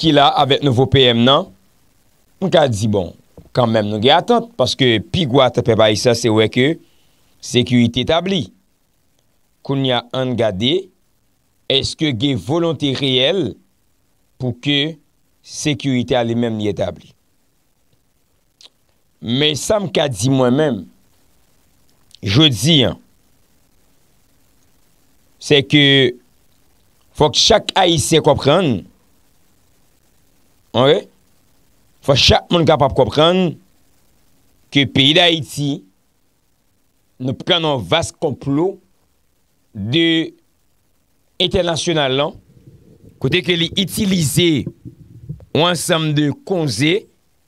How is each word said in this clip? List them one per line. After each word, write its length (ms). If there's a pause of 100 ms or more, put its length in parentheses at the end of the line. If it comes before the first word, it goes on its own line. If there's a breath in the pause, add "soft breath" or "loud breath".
ki 160
la 140 (100)
avèk 240
nouvo 240
P 240
M 140
nan? 240 (880)
Nou 100
ka 160
di, 220
bon, 240 (400)
kanmenm 400
nou 80
gen 160
atant, 400
paske 400 (160)
pi 160
gwo 160
atant 180
pe 140
pa 180
sa, 220
se 160
wè 160
ke 240 (640)
sekirite 640
etabli. 440 (1160)
Kounye 320
a, 60 (180)
ann 160
gade, 380 (960)
èske 480
gen 240
volonte 560
reyèl 540 (880)
pou 160
ke 380 (500)
sekirite 720
a 80
li 80
menm 240
li 140
etabli? 400 (2000)
Men 400
sa 160
m 160
ka 160
di 240
mwen 240
menm, 240 (1400)
jodi 540 (100)
an, 80 (2500)
se 240
ke 240 (1300)
fò 160
k 160
chak 320
Ayisyen 480
konprann, 540 (1900)
ok? 320 (960)
Fò 160
chak 320
moun 160
kapab 320
konprann 540 (1200)
ke 160
peyi 240
d 80
Ayiti, 500 (1500)
nou 160
pran 240
yon 240
vas 240
konplo 720 (920)
de 640 (1080)
entènasyonal 800
lan, 160 (920)
kote 220
ke 100
li 140 (100)
itilize 840 (880)
yon 160
ansanm 480
de 80 (180)
konze, 640 (420)